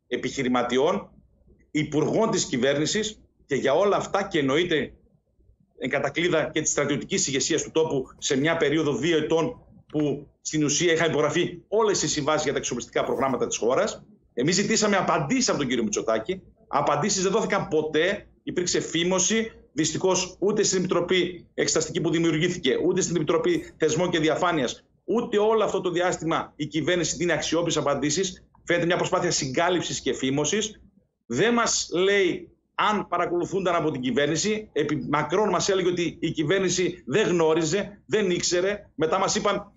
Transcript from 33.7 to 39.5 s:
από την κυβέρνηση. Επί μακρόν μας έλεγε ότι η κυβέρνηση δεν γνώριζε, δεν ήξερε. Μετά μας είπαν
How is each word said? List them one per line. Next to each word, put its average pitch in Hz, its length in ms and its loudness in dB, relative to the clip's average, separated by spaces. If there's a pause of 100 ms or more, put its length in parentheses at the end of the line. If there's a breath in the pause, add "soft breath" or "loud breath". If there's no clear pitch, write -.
από 160 160 0
την 139 100 -4
κυβέρνηση. 147 720 0
Επί 147 380 -2
μακρόν 151 380 2
μας 175 200 0
έλεγε 190 200 2
ότι 170 320 -2
η 160 100 -2
κυβέρνηση 180 760 0
δεν 160 220 2
γνώριζε, 165 800 0
δεν 196 240 0
ήξερε. 180 640 -2
Μετά 160 240 0
μας 190 160 0
είπαν 196 420 -2